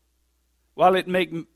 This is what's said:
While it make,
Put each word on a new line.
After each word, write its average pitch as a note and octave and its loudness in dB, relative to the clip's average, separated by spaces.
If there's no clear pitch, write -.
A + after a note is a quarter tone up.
While F#3 4
it F3+ -2
make, F3+ -2